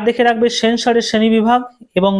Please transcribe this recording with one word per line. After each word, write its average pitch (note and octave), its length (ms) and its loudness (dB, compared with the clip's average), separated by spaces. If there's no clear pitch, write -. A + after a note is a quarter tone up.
দেখে A#3 240 0
রাখবে A#3 180 2
সেন্সরের A#3 480 0
শ্রেণীবিভাগ A3+ 520 2
এবং F#3+ 260 0